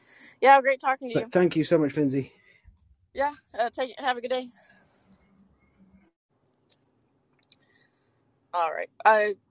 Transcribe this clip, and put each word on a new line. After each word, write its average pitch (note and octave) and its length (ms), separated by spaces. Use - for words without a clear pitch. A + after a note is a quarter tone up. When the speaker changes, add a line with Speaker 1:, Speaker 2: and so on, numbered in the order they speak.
Speaker 1:
Yeah, C4+ 220
great C4 180
talking C4 300
to A3+ 40
Speaker 2:
But - 20
Speaker 1:
you. A3+ 160
Speaker 2:
thank F3+ 240
you D3+ 80
so E3 140
much, D3 180
Lindsay. C3+ 360
Speaker 1:
Yeah, C#4+ 180
uh, A#3 120
take C4 220
it. - 80
Have B3+ 180
a - 40
good B3 80
day. B3+ 180
All E3 180
right. - 180
I'm G#3 300